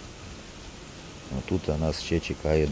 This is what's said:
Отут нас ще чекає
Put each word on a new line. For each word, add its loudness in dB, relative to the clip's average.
Отут 2
нас 2
ще 4
чекає 4